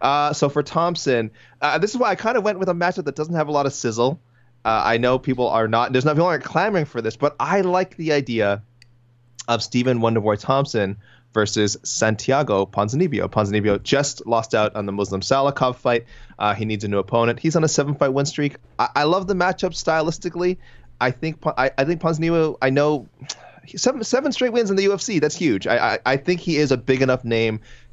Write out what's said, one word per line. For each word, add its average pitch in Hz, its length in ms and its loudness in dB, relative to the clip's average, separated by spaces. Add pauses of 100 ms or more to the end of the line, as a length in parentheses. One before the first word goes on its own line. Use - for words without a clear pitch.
uh, 147 320 0
so 143 160 0
for 147 140 0
Thompson, 143 680 0 (320)
uh, 147 160 2
this 196 140 0
is 269 60 -6
why 247 120 2
I 190 60 0
kinda 226 260 0
went 202 160 -2
with 185 100 -2
a 180 60 0
matchup 175 320 -2
that 139 100 -4
doesn't 160 200 -4
have 151 120 0
a 151 40 -6
lot 143 160 2
of 135 60 -2
sizzle. 120 460 0 (460)
Uh, 110 200 2
I 117 120 4
know 123 220 2
people 123 300 0
are 110 180 2
not, 117 240 0
there's 127 140 2
not, 151 100 2
people 165 120 4
aren't 165 180 -2
clamoring 180 400 0
for 120 160 -6
this, 110 160 -4
but 143 200 0
I 170 240 0
like 185 360 -2
the 156 160 -2
idea 110 500 0 (840)
of 117 120 0
Stephen 123 380 0
Wonderboy 110 400 2
Thompson 120 560 0 (380)
versus 104 500 2
Santiago 110 840 0
Ponzinibbio. 110 640 -2
Ponzinibbio 104 540 0
just - 420 -2
lost 113 300 0
out 107 220 2
on 104 80 -4
the 98 80 -4
Muslim 98 260 -2
Salikhov 135 560 0
fight. 120 300 0 (340)
Uh, 104 140 0
he 110 100 -4
needs 110 220 -4
a - 20 -4
new 101 120 0
opponent. 117 420 0
He's 160 160 0
on 160 80 4
a - 20 2
seven-fight 143 460 0
win 139 120 0
streak. 147 300 -4 (240)
I, 120 160 2
I 147 80 4
love 180 240 0
the 202 60 -2
matchup 180 400 0
stylistically. 170 840 -2 (440)
I 127 100 2
think 160 300 -8
Pon-, 156 160 -2
I, 131 200 2
I 139 60 2
think 165 160 -2
Ponzinibbio, 165 600 0
I 135 80 2
know, 143 400 0 (560)
he, - 120 -16
seven, 254 280 0
seven 269 260 0
straight 247 220 0
wins 233 160 2
in 196 80 0
the 196 60 2
U 196 100 2
F 196 80 -6
C. 196 180 -2
That's 151 160 2
huge. 123 320 0
I, 110 280 2
I, - 100 -4
I 131 100 4
think 175 240 -2
he 165 160 -2
is 143 160 2
a 131 60 4
big 131 240 0
enough 127 240 2
name 113 340 0 (340)